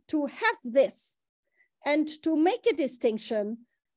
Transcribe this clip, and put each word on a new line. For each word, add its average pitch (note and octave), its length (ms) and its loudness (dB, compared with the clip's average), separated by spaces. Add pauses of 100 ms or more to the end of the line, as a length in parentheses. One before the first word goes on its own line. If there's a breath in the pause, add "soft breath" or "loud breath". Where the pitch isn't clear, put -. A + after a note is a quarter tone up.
to D4 180 -2
have A4 380 -2
this - 540 0 (680)
and D4 220 2 (160)
to D#4+ 120 0
make F#4 320 2
a A4+ 80 2
distinction. A3+ 840 -2 (380)